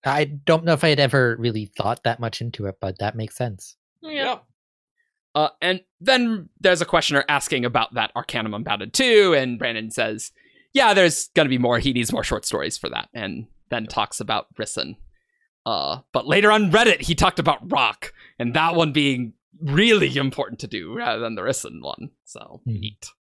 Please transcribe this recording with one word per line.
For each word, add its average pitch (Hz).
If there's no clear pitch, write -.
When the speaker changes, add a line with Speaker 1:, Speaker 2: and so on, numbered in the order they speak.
Speaker 1:
I 147
don't 156
know 170
if 147
I 165
had 143
ever 127
really 110
thought 110
that 117
much 117
into 113
it, 95
but 92
that 107
makes 110
sense. 113
Speaker 2:
Yeah. 311
Speaker 3:
Yeah. 277
Uh, 151
and 185
then 226
there's 180
a 170
questioner 151
asking 139
about 113
that 113
Arcanum 113
Unbounded 104
too, 214
and 123
Brandon 113
says, 110
"Yeah, 240
there's 180
gonna 151
be 127
more. 120
He 131
needs 120
more 262
short -
stories 76
for -
that," -
and 110
then 117
Speaker 2:
Yep. 110
Speaker 3:
talks -
about 107
Rissyn. 104
Uh, 85
but 117
later 196
on 214
Reddit, 214
he 170
talked 175
about 151
Rock, 120
and 120
that 165
one 160
being 131
really 165
important 139
to 127
do 95
rather 120
than 113
the 98
Rissyn 117
one. -
So, -
Speaker 1:
Hmm. 120
Speaker 3:
neat. 101